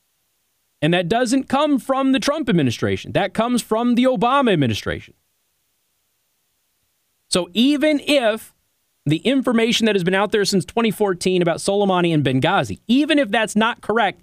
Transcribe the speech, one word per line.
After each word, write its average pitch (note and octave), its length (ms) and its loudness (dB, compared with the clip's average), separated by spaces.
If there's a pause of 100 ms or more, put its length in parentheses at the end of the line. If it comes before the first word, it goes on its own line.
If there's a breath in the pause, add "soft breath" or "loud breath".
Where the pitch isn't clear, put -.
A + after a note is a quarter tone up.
(840)
And D#3 100 2
that F3 160 0
doesn't B3 400 0
come C#4+ 300 2
from C4+ 340 0
the C4+ 80 2
Trump C#4+ 280 -2
administration. A#2 640 0
That F#3+ 200 -2
comes A#3+ 300 -2
from A#3+ 320 -2
the A#3+ 100 2
Obama B3+ 480 2
administration. A#2+ 640 -2 (2250)
So F3 220 -2
even C#4+ 540 2
if A#3+ 460 -2 (540)
the D3+ 120 0
information A#3 680 0
that G#3+ 80 2
has F#3 100 -2
been F#3 100 0
out G3+ 180 0
there G#3 120 0
since F3+ 200 0
twenty A3+ 260 -2
fourteen F#3 500 -2
about E3+ 180 -2
Soleimani F#3+ 540 0
and D3+ 120 2
Benghazi, C3+ 640 0
even C#4+ 300 2
if A#3+ 120 0
that's A3 240 -2
not A3 260 0
correct, G#3+ 420 -2